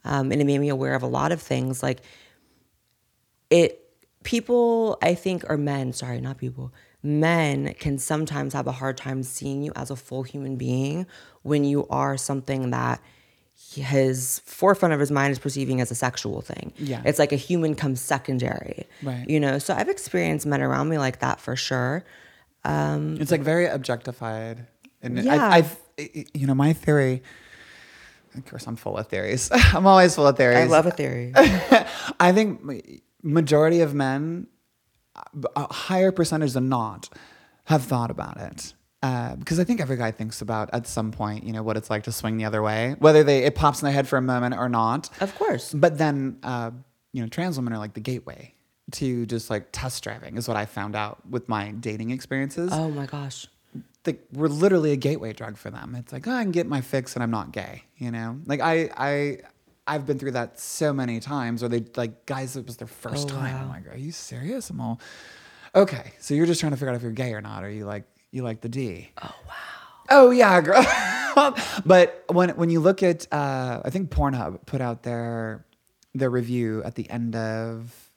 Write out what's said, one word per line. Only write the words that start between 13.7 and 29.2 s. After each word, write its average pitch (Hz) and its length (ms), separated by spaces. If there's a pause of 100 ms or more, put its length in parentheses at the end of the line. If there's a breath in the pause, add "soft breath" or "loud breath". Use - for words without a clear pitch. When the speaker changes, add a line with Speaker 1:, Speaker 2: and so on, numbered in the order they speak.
Speaker 1:
his 131 720
forefront 190 480
of 147 60
his 143 120
mind 139 200
is 131 80
perceiving 131 420
as 120 100
a 120 40
sexual - 460
thing. - 360
Speaker 2:
Yeah. 135 280
Speaker 1:
It's 147 140
like 147 120
a 143 60
human 160 380
comes 131 260
secondary, - 840 (160 loud breath)
Speaker 2:
Right. 127 260
Speaker 1:
you 151 100
know? 139 200
So - 140
I've 240 160
experienced 170 560
men 143 160
around 135 280
me 160 80
like 131 220
that 127 200
for 127 160
sure. 131 480 (600 loud breath)
Um, 147 560
Speaker 2:
It's, 151 120
like, 156 100
very 160 260
objectified. 120 1000 (340)
And 123 220
Speaker 1:
Yeah. 269 120 (120)
Speaker 2:
I, 185 100
I've, 160 200 (200)
y-, 147 180
y-, 147 180
you 135 140
know, 135 80
my 135 180
theory 131 500 (1120 loud breath)
of 131 100
course, - 220
I'm 117 80
full 104 220
of 110 100
theories. 98 440